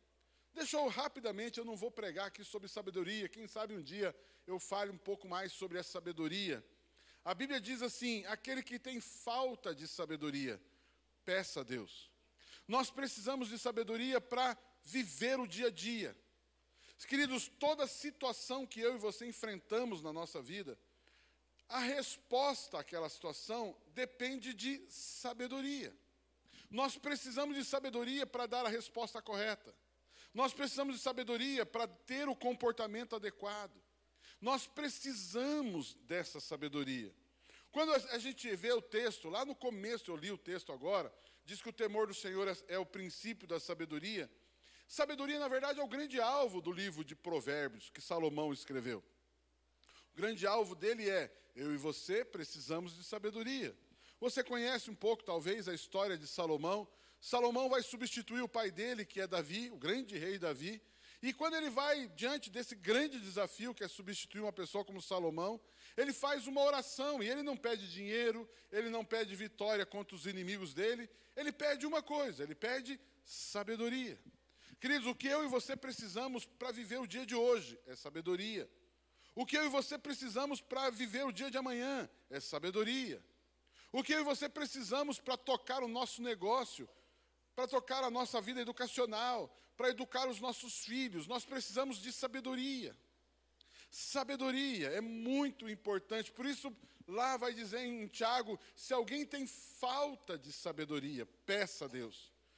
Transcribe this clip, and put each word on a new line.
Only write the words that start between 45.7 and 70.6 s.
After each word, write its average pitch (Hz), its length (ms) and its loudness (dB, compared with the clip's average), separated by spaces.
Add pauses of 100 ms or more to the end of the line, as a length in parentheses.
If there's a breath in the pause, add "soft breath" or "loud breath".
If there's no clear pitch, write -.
é - 20 2
o 269 60 -2
grande 262 320 -2
alvo 233 400 4
do 165 100 -4
livro 175 320 -2
de 147 120 -10
Provérbios 139 760 0
que - 140 -14
Salomão 151 500 2
escreveu. 123 500 -2 (1120 loud breath)
O - 40 -20
grande 196 300 0
alvo 202 280 4
dele 208 340 2
é: 180 240 4 (220 loud breath)
eu 143 180 -2
e 147 40 2
você 156 480 0
precisamos 160 720 -6
de 180 80 -14
sabedoria. 214 720 -4 (440 loud breath)
Você 247 220 2
conhece 240 480 0
um 208 40 -8
pouco, 214 280 2
talvez, 180 460 0
a 175 60 0
história 190 440 0
de 151 80 -10
Salomão. 170 600 2 (340 loud breath)
Salomão 247 480 4
vai 254 140 6
substituir 240 600 -2
o 233 60 2
pai 226 220 2
dele, 214 360 -2
que - 140 -4
é 190 60 2
Davi, 180 440 0
o 196 80 -12
grande 202 400 0
rei 190 200 -2
Davi. 170 440 -2 (400 loud breath)
E 254 100 0
quando 320 220 0
ele 311 160 0
vai 277 380 4
diante 226 420 -2
desse 233 240 -6
grande 240 460 4
desafio, 202 540 -2
que 208 100 -6
é 180 40 -2
substituir 196 520 -6
uma 208 120 0
pessoa 190 320 -2
como 196 160 -10
Salomão, 180 600 0 (360 loud breath)
ele 277 160 4
faz 277 340 2
uma 269 160 4
oração, 277 600 4
e 208 60 2
ele 277 140 2
não 277 140 0
pede 226 340 0
dinheiro, 220 580 0 (220 loud breath)
ele 226 200 2
não 226 140 0
pede 214 320 0
vitória 202 500 2
contra 196 300 -6
os 156 100 -6
inimigos 190 480 -2